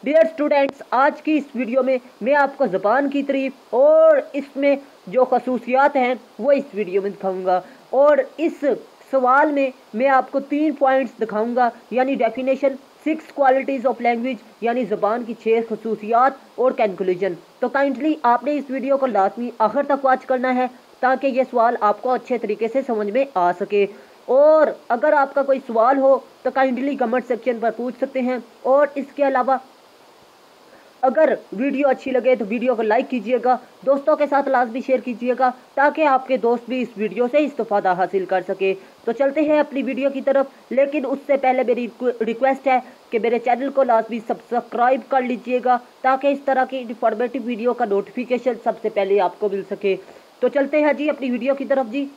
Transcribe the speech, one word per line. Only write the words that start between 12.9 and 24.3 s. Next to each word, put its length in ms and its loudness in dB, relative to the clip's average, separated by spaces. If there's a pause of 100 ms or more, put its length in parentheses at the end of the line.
six 320 -4
qualities 540 0
of 120 -6
language, 360 -2 (240)
यानी 240 -2
ज़बान 380 -2
की 100 -10
छः 340 0
खसूसियात 720 0 (200)
और 140 2
conclusion। 640 -2 (240)
तो 80 -2
kindly 560 0
आपने 300 2
इस 160 -6
video 260 -2
को 100 0
लाजमी 440 0 (100)
आखिर 260 0
तक 180 0
watch 200 2
करना 280 -2
है 160 0 (340)
ताकि 260 0
ये 160 0
सवाल 380 0
आपको 280 0
अच्छे 280 -2
तरीके 300 -4
से 140 -2
समझ 260 -4
में 180 0 (100)
आ 180 2
सके। 300 0 (440)
और 480 6 (140)